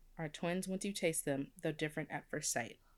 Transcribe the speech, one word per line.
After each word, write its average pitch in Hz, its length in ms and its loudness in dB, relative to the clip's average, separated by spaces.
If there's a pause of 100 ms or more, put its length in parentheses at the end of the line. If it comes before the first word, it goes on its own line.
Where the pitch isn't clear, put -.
(180)
are 165 120 -2
twins 180 380 0
once 190 180 -2
you 202 60 2
taste 170 340 2
them, 139 220 2 (140)
though 160 100 2
different 156 400 -2
at - 180 -6
first - 220 0
sight." 117 260 -2 (200)